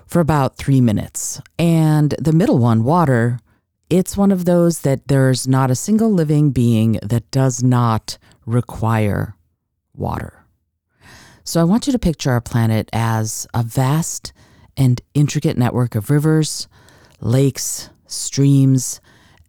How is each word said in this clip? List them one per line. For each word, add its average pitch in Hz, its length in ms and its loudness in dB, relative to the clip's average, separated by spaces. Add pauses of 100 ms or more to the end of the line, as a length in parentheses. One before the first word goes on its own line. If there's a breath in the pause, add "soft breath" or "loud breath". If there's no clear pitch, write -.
for - 120 0
about 143 360 0
three 135 260 2
minutes. - 600 -2 (180)
And 156 580 2
the 156 160 0
middle 196 240 2
one, 117 260 2
water, 123 560 2 (500)
it's 180 280 0
one 202 140 4
of 180 140 -2
those 170 340 2
that 139 300 -2
there's 131 380 2
not 131 220 2
a 131 60 0
single 220 360 0
living 151 380 2
being 117 440 2 (100)
that 117 260 -4
does 135 320 0
not 120 560 0 (280 soft breath)
require 110 920 -2 (580)
water. - 420 -8 (1080 loud breath)
So - 160 -2
I 165 40 4
want 190 240 2
you 285 60 0
to 240 60 -2
picture 147 320 -2
our 120 100 0
planet 110 520 -2
as 110 600 -4
a 117 100 -2
vast 135 720 -4 (440 soft breath)
and 123 240 2 (120)
intricate 147 440 -2
network 123 380 -2
of 104 140 -4
rivers, 156 580 0 (520 soft breath)
lakes, - 680 -2 (180)
streams, 135 960 0 (480 soft breath)